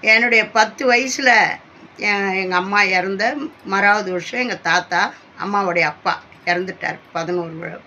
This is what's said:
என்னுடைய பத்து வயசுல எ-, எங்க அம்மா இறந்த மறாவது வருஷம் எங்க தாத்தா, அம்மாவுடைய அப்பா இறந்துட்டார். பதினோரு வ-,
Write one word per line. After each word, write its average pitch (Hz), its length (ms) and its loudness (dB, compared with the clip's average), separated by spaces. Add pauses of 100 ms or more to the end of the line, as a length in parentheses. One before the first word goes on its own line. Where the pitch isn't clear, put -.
என்னுடைய 226 500 4
பத்து 226 420 2
வயசுல 247 640 2 (400)
எ-, 202 360 -2
எங்க 185 220 -2
அம்மா 196 260 2
இறந்த 190 540 0 (340)
மறாவது 202 400 2
வருஷம் 180 300 -6
எங்க 233 160 -4
தாத்தா, 175 560 0 (320)
அம்மாவுடைய 190 360 -2
அப்பா - 420 -2 (220)
இறந்துட்டார். 180 540 -4 (140)
பதினோரு 165 440 -6
வ-, 165 300 -12